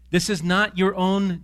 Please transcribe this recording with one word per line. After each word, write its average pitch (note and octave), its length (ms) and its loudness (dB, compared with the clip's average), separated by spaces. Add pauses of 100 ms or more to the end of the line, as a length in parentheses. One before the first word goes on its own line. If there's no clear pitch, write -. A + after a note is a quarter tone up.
This F3 200 0
is E3+ 140 -4
not F#3+ 340 0
your F#3+ 160 2
own F#3 500 0